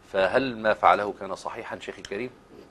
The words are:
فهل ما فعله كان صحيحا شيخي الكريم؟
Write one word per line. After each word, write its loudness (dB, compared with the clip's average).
فهل 2
ما 2
فعله 4
كان -8
صحيحا -10
شيخي -12
الكريم؟ -8